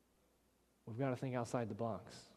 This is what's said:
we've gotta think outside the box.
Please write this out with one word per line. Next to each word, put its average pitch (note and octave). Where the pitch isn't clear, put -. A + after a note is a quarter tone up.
we've A2+
gotta C3
think B2+
outside A#2+
the G#2
box. A2